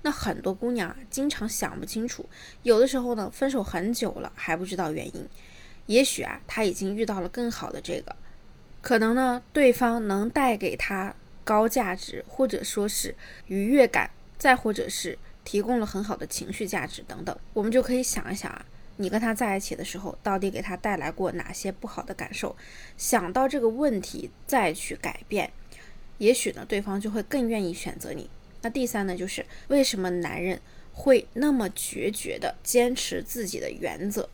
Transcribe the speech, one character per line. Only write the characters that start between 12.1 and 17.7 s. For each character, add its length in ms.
或 220
者 160
说 240
是 260
愉 200
悦 200
感， 240
再 200
或 160
者 160
是 280
提 180
供 160
了 80
很 160
好 140
的 100
情 260
绪 140
价 180
值 220
等 180
等。 120
我 100
们 80